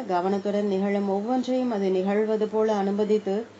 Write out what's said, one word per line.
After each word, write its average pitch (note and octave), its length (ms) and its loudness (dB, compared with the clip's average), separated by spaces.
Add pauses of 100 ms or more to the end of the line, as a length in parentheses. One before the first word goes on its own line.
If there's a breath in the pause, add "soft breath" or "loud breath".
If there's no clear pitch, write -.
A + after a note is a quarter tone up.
கவனத்துடன் G3 680 0
நிகழும் G3+ 380 0
ஒவ்வொன்றையும் B3 640 0
அது G3 160 0
நிகழ்வது G#3 580 0
போல A3 280 0
அனுமதித்து, G3+ 600 0 (240 loud breath)